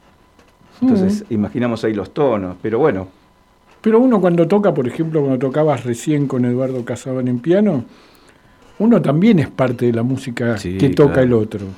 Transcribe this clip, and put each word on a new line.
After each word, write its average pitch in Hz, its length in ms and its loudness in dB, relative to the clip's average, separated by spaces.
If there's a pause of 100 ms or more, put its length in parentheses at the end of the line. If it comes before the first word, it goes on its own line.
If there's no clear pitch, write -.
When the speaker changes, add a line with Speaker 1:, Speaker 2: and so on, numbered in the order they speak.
(840)
Speaker 1:
Entonces, 208 480 0
Speaker 2:
Mm. 120 40 -2
Speaker 1:
imaginamos 110 480 -2
ahí 110 120 -2
los 92 180 -6
tonos, 104 480 -2
pero 110 180 -2
bueno. 104 300 0 (720)
Speaker 2:
Pero 220 200 4
uno 247 200 4
cuando 170 260 2
toca, 196 280 2
por 135 120 -2
ejemplo, 160 360 -2
cuando 135 160 0
tocabas 135 460 0
recién 143 440 -2
con 127 160 -2
Eduardo 127 400 -2
Casabán 127 420 -6
en 123 120 -2
piano, 175 480 0 (920)
uno 214 200 4
también 170 380 4
es 117 100 0
parte 123 380 -2
de 120 80 2
la 113 80 -2
música 120 560 -4
Speaker 1:
Sí, 92 180 -8
Speaker 2:
que 131 140 2
toca 143 240 4
Speaker 1:
claro. 131 120 4
Speaker 2:
el 120 60 2
otro. 107 340 -2 (120)